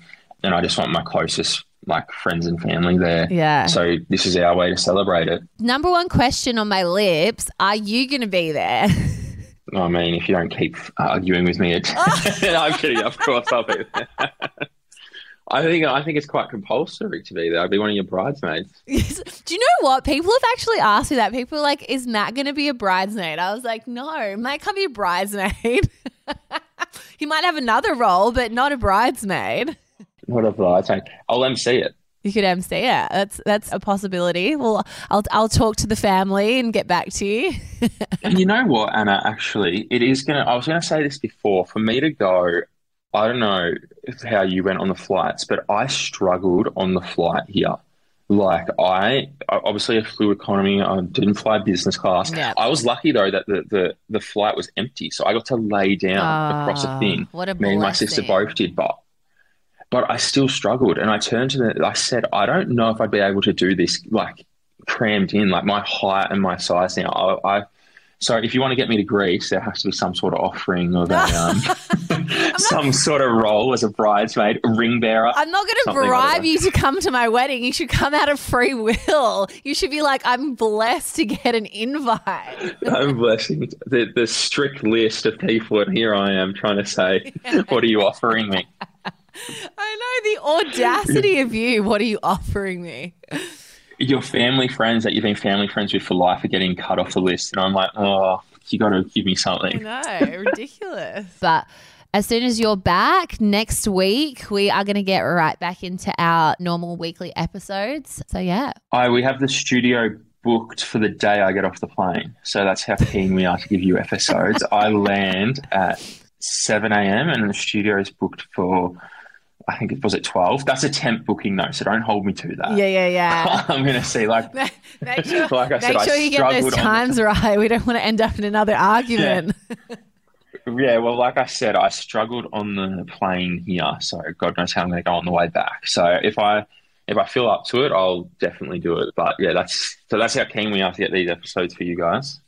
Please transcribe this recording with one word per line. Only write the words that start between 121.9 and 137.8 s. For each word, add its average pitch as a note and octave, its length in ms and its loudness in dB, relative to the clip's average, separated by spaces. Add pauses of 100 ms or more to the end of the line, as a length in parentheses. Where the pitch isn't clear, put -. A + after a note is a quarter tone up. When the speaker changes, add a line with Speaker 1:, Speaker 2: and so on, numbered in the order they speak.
Speaker 1:
hold G#2 240 -2
me F#2+ 80 0
to - 140 -12 (100)
that. - 140 -2
Speaker 2:
Yeah, G3+ 160 2
yeah, F#3 200 2
yeah. F3 580 0
Speaker 1:
<laughs> - 40 -4
I'm C3+ 160 0
gonna B2+ 180 0
see, A2+ 240 -2
like, A2+ 260 0
Speaker 2:
<laughs> - 0 -
Ma-, C4 140 -4 (320)
make B3 240 -4
sure, D#4+ 240 0
Speaker 1:
<laughs> - 40 -2
like B2+ 200 0
I C3 80 2
said, - 140 2
Speaker 2:
make - 40 2
Speaker 1:
I - 80 2
Speaker 2:
sure D4 120 2
you D4 120 2
get C#4 100 2
those B3+ 180 4
Speaker 1:
struggled C3 80 2
on - 60 0
the - 40 0
Speaker 2:
times A#3 460 2
right. G#3 360 2
We G#3+ 120 4
don't A3+ 180 0
wanna A#3 120 0
end A3 200 0
up A3 180 0
in G#3 60 -4
another G#3 320 2
argument. G3+ 800 2 (140)
<laughs> - 200 -16
Speaker 1:
Yeah. A#3 60 -14 (720)
Yeah, A#2+ 320 2
well, A#2 180 0
like B2 220 2
I B2+ 80 0
said, G#2 280 -2
I F#2+ 140 4
struggled A#2 640 -4
on G#2 220 -4
the F#2+ 360 -4
plane F2+ 540 -2
here, E2+ 340 -2
so E2+ 220 -8 (160)
God F2 200 -2
knows F2 140 -2
how F2+ 120 -2
I'm F2+ 60 -4
gonna F2 120 -2
go F2+ 120 -2
on E2+ 120 -2
the F2+ 60 -4
way F2 160 2
back. - 400 -4
So G2+ 340 2
if G#2+ 160 0
I, G#2 300 2 (400)
if G2+ 100 -2
I G2 80 2
feel A#2+ 240 0
up F#2+ 180 0
to B2 160 2